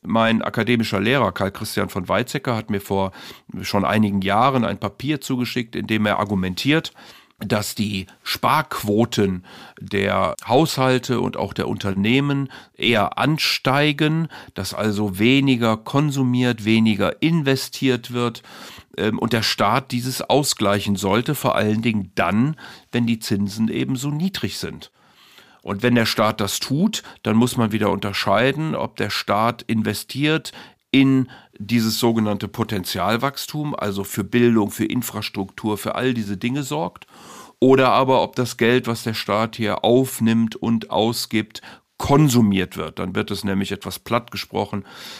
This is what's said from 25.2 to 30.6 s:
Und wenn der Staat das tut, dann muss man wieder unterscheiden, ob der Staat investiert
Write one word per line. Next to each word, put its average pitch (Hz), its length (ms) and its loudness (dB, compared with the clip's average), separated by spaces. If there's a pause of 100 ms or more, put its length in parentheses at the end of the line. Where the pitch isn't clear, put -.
Und 101 200 -8
wenn 120 120 4
der 117 120 4
Staat 110 340 2
das 101 200 -4
tut, 185 420 -2 (200)
dann 110 140 2
muss 120 200 2
man 113 160 2
wieder 104 180 0
unterscheiden, 110 840 0
ob - 220 -6
der 104 140 -4
Staat 113 520 -2
investiert 131 920 -2 (380)